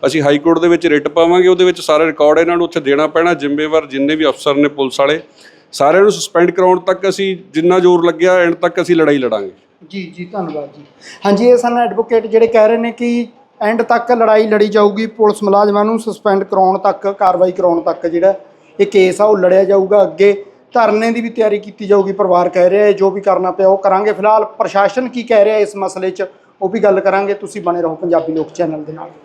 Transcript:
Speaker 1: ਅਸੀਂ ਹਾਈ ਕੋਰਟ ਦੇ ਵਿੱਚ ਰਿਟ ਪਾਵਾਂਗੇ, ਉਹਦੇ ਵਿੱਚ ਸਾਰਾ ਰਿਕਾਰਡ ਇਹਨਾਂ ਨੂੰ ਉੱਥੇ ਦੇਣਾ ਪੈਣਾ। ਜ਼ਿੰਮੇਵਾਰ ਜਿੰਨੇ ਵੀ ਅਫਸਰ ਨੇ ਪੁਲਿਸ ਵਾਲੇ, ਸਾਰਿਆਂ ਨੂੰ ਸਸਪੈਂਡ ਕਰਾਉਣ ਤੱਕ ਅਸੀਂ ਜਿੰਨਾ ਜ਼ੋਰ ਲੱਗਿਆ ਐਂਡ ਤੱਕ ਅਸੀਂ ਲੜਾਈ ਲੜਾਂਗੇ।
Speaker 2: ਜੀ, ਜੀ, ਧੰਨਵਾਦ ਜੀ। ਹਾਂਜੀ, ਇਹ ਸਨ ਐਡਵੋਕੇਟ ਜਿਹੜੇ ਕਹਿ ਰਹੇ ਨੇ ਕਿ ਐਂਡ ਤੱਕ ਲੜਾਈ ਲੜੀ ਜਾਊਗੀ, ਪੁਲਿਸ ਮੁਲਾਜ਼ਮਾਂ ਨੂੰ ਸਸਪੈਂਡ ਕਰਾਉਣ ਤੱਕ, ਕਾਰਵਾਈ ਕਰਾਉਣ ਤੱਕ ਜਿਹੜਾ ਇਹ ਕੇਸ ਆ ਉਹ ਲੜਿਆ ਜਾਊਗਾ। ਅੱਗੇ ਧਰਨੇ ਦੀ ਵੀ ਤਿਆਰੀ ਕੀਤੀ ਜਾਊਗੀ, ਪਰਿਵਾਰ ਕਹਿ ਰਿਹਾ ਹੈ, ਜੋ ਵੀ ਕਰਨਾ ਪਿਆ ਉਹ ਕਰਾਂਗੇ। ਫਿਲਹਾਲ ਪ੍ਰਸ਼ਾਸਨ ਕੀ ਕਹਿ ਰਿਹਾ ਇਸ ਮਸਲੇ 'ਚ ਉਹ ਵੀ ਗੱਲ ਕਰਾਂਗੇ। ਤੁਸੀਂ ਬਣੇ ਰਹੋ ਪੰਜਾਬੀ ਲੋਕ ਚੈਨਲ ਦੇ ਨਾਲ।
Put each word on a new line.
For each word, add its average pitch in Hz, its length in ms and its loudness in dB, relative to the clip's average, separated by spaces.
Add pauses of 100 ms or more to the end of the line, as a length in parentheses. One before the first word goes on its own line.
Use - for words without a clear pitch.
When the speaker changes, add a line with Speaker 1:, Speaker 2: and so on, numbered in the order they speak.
Speaker 1:
ਅਸੀਂ 147 140 -2
ਹਾਈ 143 160 2
ਕੋਰਟ 165 220 2
ਦੇ 170 80 0
ਵਿੱਚ 170 200 0
ਰਿਟ 147 200 0
ਪਾਵਾਂਗੇ, 175 400 2
ਉਹਦੇ 185 180 2
ਵਿੱਚ 175 160 -2
ਸਾਰਾ 156 240 2
ਰਿਕਾਰਡ 151 340 2
ਇਹਨਾਂ 170 180 0
ਨੂੰ 170 80 0
ਉੱਥੇ 170 140 -6
ਦੇਣਾ 143 280 0
ਪੈਣਾ। 165 260 0
ਜ਼ਿੰਮੇਵਾਰ 151 520 -2
ਜਿੰਨੇ 139 300 -4
ਵੀ 156 100 -2
ਅਫਸਰ 143 300 -2
ਨੇ 143 120 2
ਪੁਲਿਸ 139 320 -4
ਵਾਲੇ, 147 200 2 (520)
ਸਾਰਿਆਂ 175 300 2
ਨੂੰ 208 100 4
ਸਸਪੈਂਡ 175 400 0
ਕਰਾਉਣ 185 280 2
ਤੱਕ 185 300 -2
ਅਸੀਂ 190 280 -4 (160)
ਜਿੰਨਾ 175 260 2
ਜ਼ੋਰ 175 260 2
ਲੱਗਿਆ 170 320 2
ਐਂਡ 170 180 2
ਤੱਕ 175 260 -4
ਅਸੀਂ 170 140 0
ਲੜਾਈ 151 220 2
ਲੜਾਂਗੇ। 107 340 -4 (380)
Speaker 2:
ਜੀ, 185 280 -12
ਜੀ, 180 80 -12
ਧੰਨਵਾਦ 165 520 -10
ਜੀ। 147 40 -20 (440)
ਹਾਂਜੀ, 202 200 2
ਇਹ 247 120 6
ਸਨ 240 200 -2
ਐਡਵੋਕੇਟ 226 500 -2
ਜਿਹੜੇ 220 200 2
ਕਹਿ 220 200 4
ਰਹੇ 226 100 2
ਨੇ 233 140 -4
ਕਿ 240 360 -4 (340)
ਐਂਡ 220 200 -2
ਤੱਕ 233 300 0
ਲੜਾਈ 220 360 2
ਲੜੀ 214 200 2
ਜਾਊਗੀ, 208 380 0
ਪੁਲਿਸ 214 380 0
ਮੁਲਾਜ਼ਮਾਂ 208 420 2
ਨੂੰ 226 140 -2
ਸਸਪੈਂਡ 208 440 -2
ਕਰਾਉਣ 190 340 0
ਤੱਕ, 196 300 -2
ਕਾਰਵਾਈ 185 440 0
ਕਰਾਉਣ 175 300 0
ਤੱਕ 170 260 -4
ਜਿਹੜਾ 170 320 0 (400)
ਇਹ 202 60 2
ਕੇਸ 190 360 0
ਆ 208 40 4
ਉਹ 214 120 2
ਲੜਿਆ 190 260 2
ਜਾਊਗਾ। 190 400 2
ਅੱਗੇ 196 420 0 (280)
ਧਰਨੇ 226 380 0
ਦੀ 233 100 -4
ਵੀ 226 80 -6
ਤਿਆਰੀ 214 300 -2
ਕੀਤੀ 208 260 -14
ਜਾਊਗੀ, 196 260 2
ਪਰਿਵਾਰ 180 380 0
ਕਹਿ 180 200 2
ਰਿਹਾ 202 160 2
ਹੈ, 208 60 4
ਜੋ 190 200 0
ਵੀ 196 100 -8
ਕਰਨਾ 185 300 0
ਪਿਆ 190 160 0
ਉਹ 196 100 4
ਕਰਾਂਗੇ। 196 360 0
ਫਿਲਹਾਲ 214 320 0
ਪ੍ਰਸ਼ਾਸਨ 202 640 -2
ਕੀ 247 140 -10
ਕਹਿ 208 220 2
ਰਿਹਾ 214 120 0
ਇਸ 208 180 -2
ਮਸਲੇ 185 360 -6
'ਚ 190 120 -8 (380)
ਉਹ 190 80 -2
ਵੀ 220 100 -4
ਗੱਲ 196 200 2
ਕਰਾਂਗੇ। 196 340 -2
ਤੁਸੀਂ 202 280 -12
ਬਣੇ 175 200 -4
ਰਹੋ 160 140 -4
ਪੰਜਾਬੀ 165 380 -4
ਲੋਕ 156 180 -6
ਚੈਨਲ 160 320 -6
ਦੇ 156 100 -14
ਨਾਲ। 156 160 -18 (160)